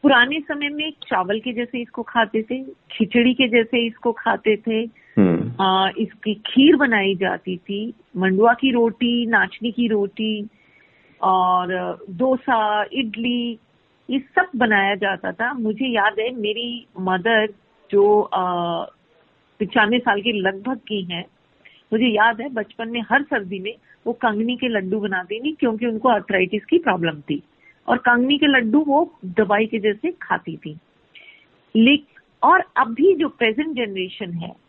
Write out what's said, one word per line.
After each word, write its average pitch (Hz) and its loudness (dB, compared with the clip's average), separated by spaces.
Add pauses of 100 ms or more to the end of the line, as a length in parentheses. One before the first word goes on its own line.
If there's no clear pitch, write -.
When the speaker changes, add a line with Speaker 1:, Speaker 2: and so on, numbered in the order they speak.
Speaker 1:
पुराने 277 4
समय 294 -6
में 302 -6
चावल 202 -4
के 247 -8
जैसे 240 -6
इसको 240 -10
खाते 226 -2
थे, 254 -6
खिचड़ी 240 0
के 254 2
जैसे 233 2
इसको 233 -4
खाते 220 0
थे। 220 -4 (440)
Speaker 2:
हम्म। 175 2
Speaker 1:
आ, 190 2
इसकी 214 -4
खीर 269 4
बनाई 214 2
जाती 185 -4
थी, 208 -8 (220)
मंडुआ 190 4
की 262 0
रोटी, 240 0
नाचनी 214 -2
की 240 -2
रोटी 214 -4 (720)
और 180 0 (120)
डोसा, 214 0
इडली, 233 -4 (520)
ये 262 -2
सब 370 -2 (100)
बनाया 208 2
जाता 190 -4
था। 233 -4
मुझे 220 -4
याद 214 0
है 220 -4
मेरी 233 -6 (140)
मदर 190 2 (440)
जो, 208 6
आ, 175 -2 (800)
पचानवे 214 2
साल 208 0
की 226 -2
लगभग 202 -4
की 214 -8
हैं, 175 -10 (680)
मुझे 226 2
याद 220 2
है 269 -8
बचपन 226 -8
में 233 -6
हर 269 2
सर्दी 202 -4
में 202 -10 (320)
वो 233 -2
कंगनी 233 -2
के 247 -4
लड्डू 208 -2
बनाती 196 -6
थी, 294 -4
क्योंकि 233 -2
उनको 220 0
आर्थराइटिस 196 0
की 330 2
प्रॉब्लम 170 0
थी 143 -6 (460)
और 240 2
कंगनी 247 2
के 302 2
लड्डू 262 4
वो 302 0
दवाई 202 0
के 226 -4
जैसे 214 -2 (120)
खाती 165 -6
थी। 156 -14 (960)
लेक-, 269 4 (220)
और 359 6 (120)
अभी 262 4
जो 302 -2
प्रेजेंट 247 -2
जनरेशन 190 -6
है 170 -8 (160)